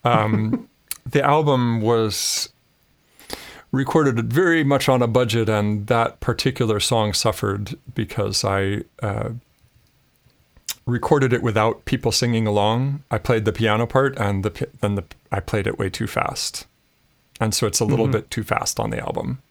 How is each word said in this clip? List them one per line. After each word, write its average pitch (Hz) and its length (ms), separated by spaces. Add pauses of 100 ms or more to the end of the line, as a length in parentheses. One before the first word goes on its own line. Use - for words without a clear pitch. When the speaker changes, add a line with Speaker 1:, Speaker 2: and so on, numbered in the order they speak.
Speaker 1:
Um, 107 600 (420)
the 139 140
album 135 560
was 110 720 (1200)
recorded 131 640
very 165 280
much 139 280
on 127 120
a 120 60
budget, 117 400
and 104 400
that 117 320
particular 113 640
song 107 320
suffered 104 640 (180)
because 101 480
I, 98 380 (200)
uh, 107 280 (1600)
recorded 120 460
it 123 100
without 110 440
people 120 260
singing 117 340
along. 113 640
I 107 80
played 113 280
the 107 80
piano 110 340
part, 135 300
and 101 260
the 101 80
pi-, - 140 (160)
then 101 140
the, 98 100 (260)
I 98 80
played 98 280
it - 120
way 95 100
too - 180
fast, - 600 (720)
and 110 160
so - 100
it's 101 140
a 117 60
little 113 220
Speaker 2:
Mm-hmm. 98 40
Speaker 1:
bit - 180
too 110 140
fast - 380
on - 80
the 55 100
album. - 520